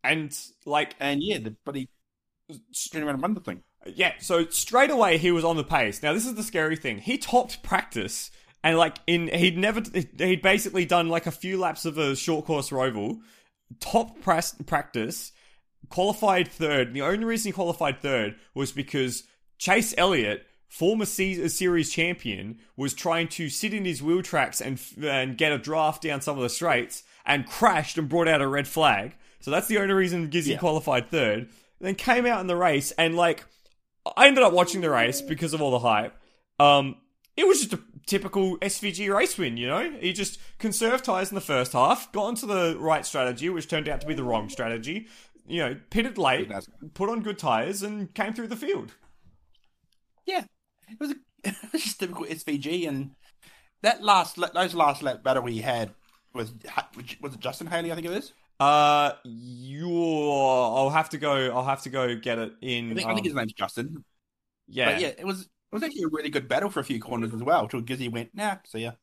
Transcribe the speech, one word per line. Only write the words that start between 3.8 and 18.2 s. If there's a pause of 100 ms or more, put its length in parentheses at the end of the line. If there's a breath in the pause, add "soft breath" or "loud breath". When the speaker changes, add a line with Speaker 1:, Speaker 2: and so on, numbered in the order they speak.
Speaker 1:
Yeah,
so
straight
away
he
was
on
the
pace.
Now,
this
is
the
scary
thing.
He
topped
practice, (320 soft breath)
and,
like,
in,
he'd
never, (340)
he'd
basically
done,
like,
a
few
laps
of
a
short
course
roval, (600 loud breath)
top
pras-,
practice, (560 soft breath)
qualified
third.
The
only
reason
he
qualified
third (180 soft breath)